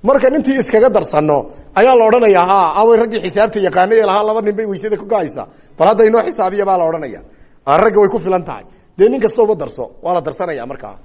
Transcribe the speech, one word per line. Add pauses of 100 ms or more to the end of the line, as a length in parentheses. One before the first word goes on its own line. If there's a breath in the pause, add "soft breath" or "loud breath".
Marka
intii
iskaga
darsanno, (240 loud breath)
ayaa
la
odhanayaa,
"Haa,
away
raggii
xisaabta
yaqaanay
ee
lahaa
laba
nin
bay
weysada
ku
gahaysaa. (320 soft breath)
Bal
hadda
inoo
xisaabiya,"
baa
la
odhanayaa. (440 soft breath)
"Aa,
ragga
way
ku
filan
tahay." (340 soft breath)
Dee
nin
kasta
uba
darso, (120)
waa
la
darsanayaa
markaa.